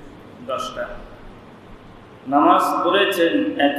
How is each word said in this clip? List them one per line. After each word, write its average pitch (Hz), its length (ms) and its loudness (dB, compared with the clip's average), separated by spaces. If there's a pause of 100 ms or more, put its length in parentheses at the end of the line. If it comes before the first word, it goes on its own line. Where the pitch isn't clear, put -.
(460)
দশটা। 123 400 -8 (1400)
নামাজ 170 580 2
পড়েছেন 170 720 0
এক 143 180 2